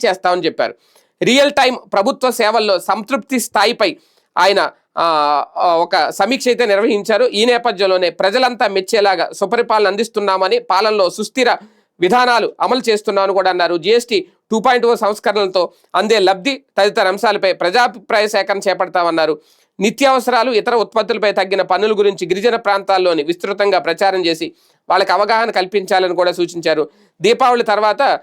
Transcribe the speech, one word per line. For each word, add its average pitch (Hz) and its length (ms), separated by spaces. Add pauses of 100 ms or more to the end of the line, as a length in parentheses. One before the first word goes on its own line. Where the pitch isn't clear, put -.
చేస్తామని 180 400
చెప్పారు. 135 280 (480)
రియల్ 277 380
టైమ్ 262 160 (160)
ప్రభుత్వ 247 380
సేవల్లో 214 500
సంతృప్తి 220 600
స్థాయిపై 214 560 (420)
ఆయన, 190 220 (380)
ఆ, 160 80 (500)
ఆ, - 100 (100)
ఒక 165 340
సమీక్ష 220 380
అయితే 240 180
నిర్వహించారు. 208 580
ఈ 208 200
నేపథ్యంలోనే 196 680
ప్రజలంతా 233 580
మెచ్చేలాగా 196 640
సుపరిపాలన 214 540
అందిస్తున్నామని, 196 720
పాలనలో 196 520
సుస్థిర 214 460 (440)
విధానాలు 233 600
అమలు 233 300
చేస్తున్నామని 202 420
కూడా 185 180
అన్నారు. 175 260
జీఎస్టీ 214 420 (320)
టూ 220 100
పాయింట్ 247 260
ఓ 233 80
సంస్కరణలతో 202 800 (220)
అందే 214 240
లబ్ధి 190 440 (160)
తదితర 208 300
అంశాలపై 196 440
ప్రజాభిప్రాయ 208 760
సేకరణ 196 420
చేపడతామన్నారు. 170 680 (460)
నిత్యావసరాలు, 247 680
ఇతర 240 240
ఉత్పత్తులపై 214 580
తగ్గిన 190 300
పన్నుల 190 360
గురించి 196 280
గిరిజన 202 300
ప్రాంతాల్లోని 190 680
విస్తృతంగా 190 560
ప్రచారం 170 480
చేసి 165 260 (360)
వాళ్ళకి 190 240
అవగాహన 220 380
కల్పించాలని 190 640
కూడా 180 180
సూచించారు. 170 580 (300)
దీపావళి 240 440
తర్వాత 214 580